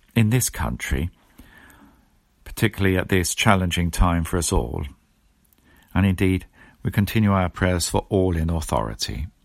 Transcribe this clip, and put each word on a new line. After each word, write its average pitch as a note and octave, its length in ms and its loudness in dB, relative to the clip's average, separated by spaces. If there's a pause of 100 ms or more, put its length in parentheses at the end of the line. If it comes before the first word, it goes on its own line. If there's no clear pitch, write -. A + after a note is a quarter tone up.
(160)
in A2 160 4
this B2 180 0
country, C2 640 -4 (1300)
particularly F#2+ 540 0
at F2+ 100 -4
this F#2 280 0
challenging F2+ 540 2
time E2+ 360 4
for F2+ 100 -4
us F2 160 -2
all. B1 320 -2 (1120)
And - 120 2
indeed, F#2 400 2 (380)
we G2+ 80 -2
continue G#2 400 2
our F#2 160 2
prayers F2+ 400 0
for - 220 -2
all F#2 260 2
in D#2+ 140 -2
authority. A#1 800 -4 (180)